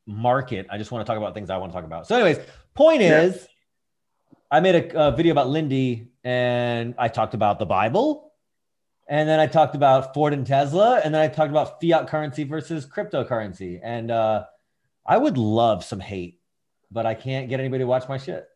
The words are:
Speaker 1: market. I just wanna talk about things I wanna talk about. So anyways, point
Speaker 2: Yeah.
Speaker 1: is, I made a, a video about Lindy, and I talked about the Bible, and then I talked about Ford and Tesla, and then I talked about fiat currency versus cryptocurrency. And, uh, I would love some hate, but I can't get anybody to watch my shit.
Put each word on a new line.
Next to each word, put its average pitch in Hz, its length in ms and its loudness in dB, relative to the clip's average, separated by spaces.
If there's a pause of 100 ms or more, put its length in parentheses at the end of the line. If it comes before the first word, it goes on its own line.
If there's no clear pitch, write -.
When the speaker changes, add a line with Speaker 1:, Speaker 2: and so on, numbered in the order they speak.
Speaker 1:
market. 113 640 -2
I 101 80 -10
just 107 140 -10
wanna 113 120 -6
talk 110 120 -4
about 104 180 -6
things 98 160 -10
I 95 60 -4
wanna 92 160 -8
talk 87 120 -10
about. 82 220 -12
So 208 100 -2
anyways, 190 220 2 (360)
point 311 280 4
Speaker 2:
Yeah. 160 200 6
Speaker 1:
is, 180 260 -2 (1040)
I 151 80 6
made 180 160 6 (180)
a, 151 140 4
a - 80 4
video 165 160 4
about 139 160 2
Lindy, 131 640 -2 (100)
and 123 760 -2
I 120 120 -2
talked 110 260 -2
about 104 240 0
the 104 80 -4
Bible, 139 680 0 (760)
and 151 200 0
then 156 120 4
I 156 80 4
talked 151 260 2
about 135 400 2
Ford 147 180 0
and 135 140 -4
Tesla, 156 580 2
and 156 80 -2
then 156 80 2
I 156 60 4
talked 156 240 0
about 147 300 -2
fiat 165 260 2
currency 151 380 -6
versus 151 420 -8
cryptocurrency. 107 960 -6
And, 117 300 -6
uh, 110 320 0 (600)
I 170 140 2
would 262 200 0
love 110 460 2
some 104 160 -10
hate, 90 400 -12 (520)
but 113 140 -6
I 113 80 -2
can't 131 340 -8
get 131 100 -6
anybody 131 240 -4
to 127 60 -2
watch 127 200 -2
my 135 100 -6
shit. 160 380 -12